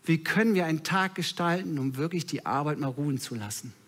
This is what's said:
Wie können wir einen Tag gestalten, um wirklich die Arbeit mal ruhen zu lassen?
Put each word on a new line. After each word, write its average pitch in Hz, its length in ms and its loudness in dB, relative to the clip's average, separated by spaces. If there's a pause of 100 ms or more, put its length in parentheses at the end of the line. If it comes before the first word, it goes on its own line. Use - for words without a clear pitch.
Wie 160 180 4
können 220 300 4
wir 180 120 4
einen 160 180 0
Tag 190 320 0
gestalten, 175 640 0
um 131 160 0
wirklich 165 300 -2
die - 200 -6
Arbeit 143 340 0
mal 139 80 -2
ruhen 135 320 -2
zu - 160 -8
lassen? 104 380 -8 (140)